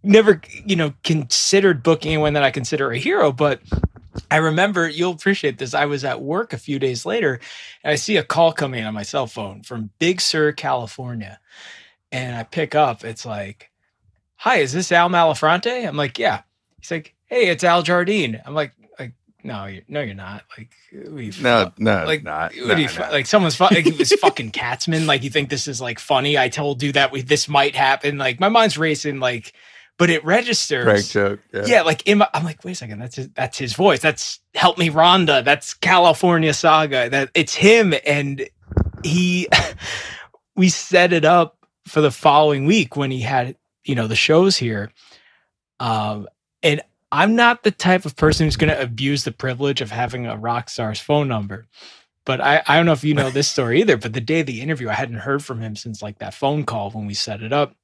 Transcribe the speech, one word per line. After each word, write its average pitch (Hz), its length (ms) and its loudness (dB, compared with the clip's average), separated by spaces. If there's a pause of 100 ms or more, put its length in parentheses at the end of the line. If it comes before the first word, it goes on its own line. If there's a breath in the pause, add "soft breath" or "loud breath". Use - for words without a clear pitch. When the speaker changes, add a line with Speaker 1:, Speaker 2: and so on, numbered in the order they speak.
Speaker 1:
never, 208 400 6 (240)
you 196 100 0
know, 156 160 0 (100)
considered 160 800 2
booking 160 300 0
anyone 151 220 0
that 147 100 2
I 131 60 4
consider 135 420 -4
a 120 60 -6
hero, 208 340 2
but 135 280 0 (720)
I 151 60 2
remember, 165 520 2
you'll 170 240 -2
appreciate 156 460 -2
this. 131 160 -8
I 143 100 2
was 143 180 -4
at 127 200 -6
work 175 320 -4
a 120 40 -10
few 143 200 -6
days 131 260 -4
later, 175 340 -2 (460 loud breath)
and 151 80 0
I 147 40 0
see 208 200 -2
a 151 60 2
call 165 300 2
coming 131 320 -6
on 107 100 -8
my 104 80 -8
cell 131 240 -4
phone 104 360 -12
from 110 360 -12
Big 180 240 -2
Sur, 151 300 0
California. 120 840 -8 (720 loud breath)
And 127 240 -8
I 117 100 -10
pick 156 300 -6
up. 143 300 0
It's 113 220 -12
like, 101 440 -12 (680)
"Hi, 247 200 0
is 139 160 0
this 175 180 -4
Al 175 200 4
Malafronte?" 175 760 0
I'm 143 100 -6
like, 143 220 -4
"Yeah." 143 240 -2 (380)
He's - 100 -16
like, 165 240 -10 (120)
"Hey, 240 220 2
it's 165 140 0
Al 175 200 4
Jardine." 175 640 0
I'm 135 80 -14
like, 156 180 -4 (260)
like, 123 140 -14 (320)
"No, 101 220 -10
you're, 95 200 -16
no, 147 140 -8
you're 107 140 -8
not." 98 300 -16 (120)
Like, 113 140 -20 (400)
we 135 160 -12 (160)
Speaker 2:
No, 117 340 2
Speaker 1:
fu-, - 80 -6
Speaker 2:
no, 98 220 2
Speaker 1:
like, 147 160 -4
Speaker 2:
not, 78 320 -6
Speaker 1:
what 120 220 -2
do 160 40 0
you 143 60 0
Speaker 2:
no, - 60 -6
Speaker 1:
fu-, - 100 -8
Speaker 2:
no. - 80 -6
Speaker 1:
like, 139 160 -2
someone's 180 300 2
fu-, 180 80 2
like, 247 220 4
it 156 120 2
was - 140 2
Speaker 2:
<laughs> 403 80 4
Speaker 1:
fucking 127 320 0
Katzman. - 540 -4
Like, 131 180 0
you 139 60 -8
think 139 200 -2
this 143 180 -6
is, 127 120 -10
like, 120 180 -8
funny? 143 400 0
I 127 100 2
told 143 340 -4
you 143 100 -2
that 143 200 2
we, 131 80 -6
this 131 300 0
might 143 240 2
happen. 143 420 0
Like, 131 240 -4
my 190 80 2
mind's 220 300 4
racing. 151 420 -2
Like, 123 320 -4 (460 soft breath)
but 175 120 4
it 160 160 0
registers. 196 580 0
Speaker 2:
Prank 104 240 4
joke, 101 320 0 (140)
yeah. 101 120 -6
Speaker 1:
Yeah, 226 160 4
like, 160 240 0
in 208 120 4
my, 202 160 4
I'm 147 100 -2
like, 160 200 -10
"Wait 180 80 -8
a - 40 -8
second, 104 220 -12
that's 120 180 -12
his, 131 140 -10
that's - 260 -8
his 123 160 -6
voice. 160 280 2
That's - 400 -4 (140)
Help 175 220 2
Me 170 140 0
Rhonda. 160 520 4
That's 147 320 0
California 170 800 4
Saga. 147 580 2
That, 135 240 -2
it's 165 200 0
him." 208 400 6 (120)
And 143 400 -2 (560)
he, 180 460 0 (500 loud breath)
<laughs> - 560 -18
we 185 140 6
set 180 460 2
it 160 100 2
up 165 320 4 (300)
for - 140 -2
the 151 100 4
following 147 560 4
week 180 300 2
when 139 140 -2
he 131 100 -6
had, 123 360 -2 (280)
you 139 100 -4
know, 117 120 -2
the 113 100 -4
shows 175 400 4
here. 110 340 -6 (880 soft breath)
Um, 107 480 -4 (340)
and 147 180 2 (320)
I'm 196 240 2
not 240 260 4
the 214 80 4
type 185 340 0
of 151 120 -10
person 156 300 4
who's 147 100 0
gonna 156 220 2
abuse 135 460 -4
the 123 80 -6
privilege 131 480 -4
of 113 100 -8
having 120 360 -6
a 110 100 -8
rock 117 320 -4
star's 107 320 -6
phone 147 280 0
number. 104 380 -6 (580 loud breath)
But 131 160 -4
I, 143 260 2
I 147 100 4
don't 170 100 4
know 165 60 4
if 139 120 -2
you 151 100 2
know 139 160 0
this 139 180 0
story 127 320 0
either, 196 160 4
but 110 160 -8
the 123 80 -6
day 156 200 -2
of 151 60 -2
the 120 140 -10
interview, 131 280 -6
I - 60 -4
hadn't 117 240 -6
heard 139 260 -4
from 120 160 -10
him 110 160 -10
since, 110 260 -14
like, 104 160 -14
that - 160 -12
phone 143 300 -2
call 104 260 -6
when 110 160 -10
we 101 80 -10
set 107 280 -8
it 113 100 -8
up. 143 320 -2